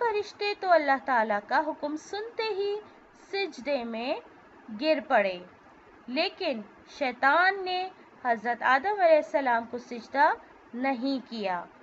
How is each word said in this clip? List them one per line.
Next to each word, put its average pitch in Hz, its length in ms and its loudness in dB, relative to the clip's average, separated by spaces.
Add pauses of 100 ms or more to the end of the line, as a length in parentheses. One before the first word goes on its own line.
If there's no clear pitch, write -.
फरिश्ते 415 540 -2
तो 381 160 -4
अल्लाह 285 360 4
ताला 220 360 0
का 247 160 -2 (100)
हुक्म 302 340 -6
सुनते 440 500 -6
ही 403 220 -4 (560)
सिजदे 294 540 -4
में 240 360 -6 (520)
गिर 285 360 0
पड़े, 196 320 2 (720)
लेकिन 311 540 -4 (260)
शैतान 320 760 2
ने 370 260 -4 (340)
हज़रत 233 400 -2
आदम 269 320 2
अलैहिस्सलाम 302 680 4
को 240 140 -10
सिजदा 247 460 -2 (520)
नहीं 262 460 -2
किया 190 340 -4 (260)